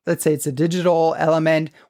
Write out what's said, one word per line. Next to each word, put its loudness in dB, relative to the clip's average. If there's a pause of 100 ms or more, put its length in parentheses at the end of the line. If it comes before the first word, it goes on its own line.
let's -4
say 2
it's -4
a -4
digital 0
element, 0 (180)